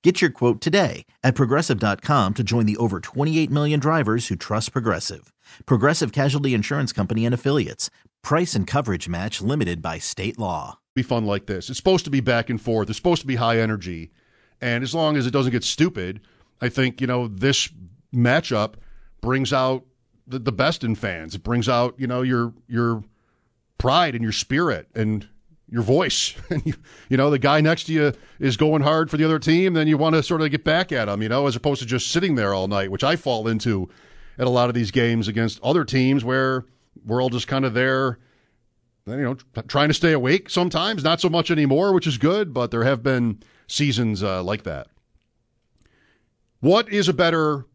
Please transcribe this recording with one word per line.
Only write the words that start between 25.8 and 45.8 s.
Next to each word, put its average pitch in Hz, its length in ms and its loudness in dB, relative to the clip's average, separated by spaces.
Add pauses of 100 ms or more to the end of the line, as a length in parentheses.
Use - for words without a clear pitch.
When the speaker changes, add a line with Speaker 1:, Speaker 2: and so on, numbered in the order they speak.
Speaker 2:
voice. 135 600 0
<laughs> - 80 -12
And 156 140 -2
you, 143 100 -2 (340)
you 131 80 2
know, 139 140 4
the 143 80 2
guy 143 220 4
next 156 240 2
to 160 80 -6
you 147 200 2 (260)
is 131 180 0
going 156 260 2
hard 156 280 2
for 156 60 -2
the 151 80 4
other 160 140 2
team, 175 360 2
then 156 140 2
you 156 100 4
wanna 160 240 4
sort 160 200 0
of 151 80 0
get 143 120 -2
back 170 300 0
at 113 160 -2
him, 101 140 -2
you 110 60 -2
know, 135 180 2
as 123 100 0
opposed 139 240 -2
to 123 60 -10
just 117 260 -2
sitting 170 220 0
there 104 200 0
all 95 140 -2
night, 98 220 -2
which 98 140 -4
I 156 120 2
fall 113 320 -2
into 107 400 -2 (500)
at 123 80 0
a 123 40 2
lot 123 180 4
of 120 60 -4
these 117 160 -2
games 117 360 2
against 110 360 -2
other 147 220 2
teams 131 400 2
where 131 400 -2 (400)
we're 117 180 -2
all 127 80 0
just 120 180 -6
kinda 135 220 0
there, 131 480 0 (880)
you 113 100 -8
know, 135 180 -2
t-, - 320 -12
trying 147 220 2
to 151 60 4
stay 165 180 2
awake 147 380 2
sometimes. 175 520 -2
Not 160 180 2
so 185 80 0
much 165 220 0
anymore, 156 420 2
which 180 140 2
is 135 120 -2
good, 175 360 2
but 123 160 -2
there 117 140 0
have 127 180 2
been 120 400 0 (240)
seasons, 117 560 0
uh, 95 200 -2
like 98 220 -6
that. 71 240 -10 (1700)